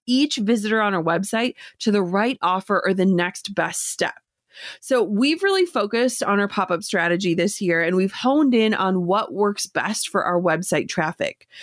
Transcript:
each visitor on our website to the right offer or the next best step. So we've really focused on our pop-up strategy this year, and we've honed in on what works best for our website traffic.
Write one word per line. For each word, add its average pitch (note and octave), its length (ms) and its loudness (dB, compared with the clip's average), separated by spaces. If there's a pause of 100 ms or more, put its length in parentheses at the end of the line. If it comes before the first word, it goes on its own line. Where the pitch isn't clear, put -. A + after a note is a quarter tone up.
each C4 300 2
visitor G#3+ 440 2
on G#3 140 0
our E3 80 0
website G3 520 -2 (240)
to G#3+ 120 0
the G3+ 100 4
right G3 400 0
offer F#3 420 0
or G3 100 2
the F#3+ 120 2
next F3+ 480 0
best E3+ 380 -4
step. - 240 -4 (640)
So B3+ 200 2
we've B3+ 420 0
really F#4+ 220 4
focused A#3 560 0
on G3+ 200 2
our G3+ 60 2
pop-up F#3 360 -2
strategy F3 500 0
this F3 280 0
year, E3+ 200 2
and E3+ 140 0
we've F#3+ 160 2
honed C4+ 420 2
in A3 200 4
on F#3 320 0
what G3 280 0
works G3+ 320 -2
best E3 440 -4
for - 160 -2
our F3 140 2
website E3+ 500 0
traffic. - 580 -4 (160)